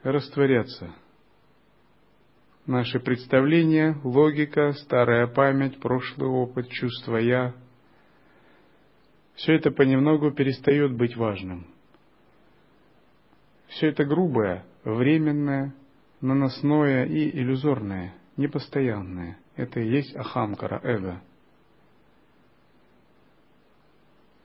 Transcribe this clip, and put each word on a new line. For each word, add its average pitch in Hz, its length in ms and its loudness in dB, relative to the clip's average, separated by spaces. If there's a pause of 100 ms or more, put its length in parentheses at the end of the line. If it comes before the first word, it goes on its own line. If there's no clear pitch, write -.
растворяться. 135 880 0 (1700)
Наши 127 320 -2
представления, 156 1040 2
логика, 147 720 2
старая 120 520 2
память, 135 540 2
прошлый 127 500 -4
опыт, 127 400 -4
чувство 120 480 -6
«я» — 123 380 0 (1800)
все - 180 0
это 151 180 2
понемногу 143 600 4
перестает 139 600 0
быть 117 240 -2
важным. 95 500 -6 (2000)
Все - 180 -2
это 147 180 0
грубое, 123 600 0 (180)
временное, 139 880 0 (480)
наносное 139 840 2
и 151 240 -2 (100)
иллюзорное — 123 800 -4 (220)
непостоянное. 101 1000 -4 (180)
Это 123 240 -8
и 113 100 -2
есть 135 260 -2
ахамкара, 120 680 -6
эго. 92 380 -4 (3250)